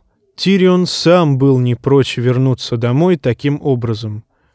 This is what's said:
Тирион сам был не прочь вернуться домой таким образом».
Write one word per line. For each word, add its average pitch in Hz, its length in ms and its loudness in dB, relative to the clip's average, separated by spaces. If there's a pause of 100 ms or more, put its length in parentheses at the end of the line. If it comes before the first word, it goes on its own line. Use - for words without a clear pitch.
(360)
Тирион 185 500 2
сам 160 520 2
был 135 200 2
не 123 160 0
прочь 135 440 0
вернуться 123 580 -2
домой 139 400 0
таким 139 460 -4
образом». 113 640 -4 (300)